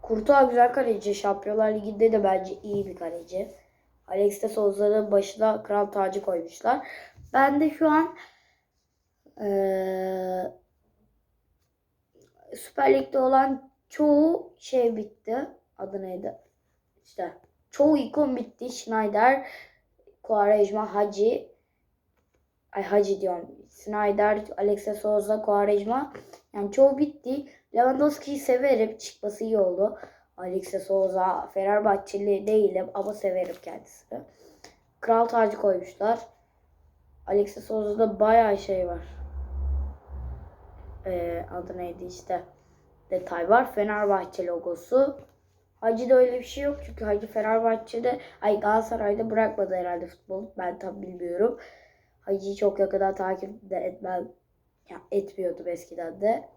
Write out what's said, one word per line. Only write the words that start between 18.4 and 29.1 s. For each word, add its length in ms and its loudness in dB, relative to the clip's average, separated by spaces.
Schneider, 760 2
Quaresma, 720 2
Hagi. 640 0
Ay, 100 -6
Hagi 380 2
diyorum. 300 -4
Snyder, 760 0
Alex 300 0
de 80 -4
Souza, 480 -2
Quaresma. 680 0
Yani 180 -6
çoğu 260 6
bitti. 480 -4
Lewandowski'yi 640 2
severim. 600 2
Çıkması 460 -10